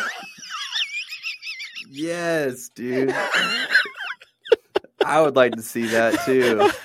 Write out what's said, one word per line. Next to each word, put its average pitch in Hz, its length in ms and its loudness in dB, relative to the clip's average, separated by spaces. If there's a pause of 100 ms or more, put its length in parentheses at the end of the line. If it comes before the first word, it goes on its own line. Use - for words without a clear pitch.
(1900)
Yes, 160 800 -2
dude. 127 440 0 (1900)
I 147 180 4
would 143 140 2
like 123 200 6
to 113 80 -8
see 117 240 -4
that 110 360 2
too. 123 460 4 (160)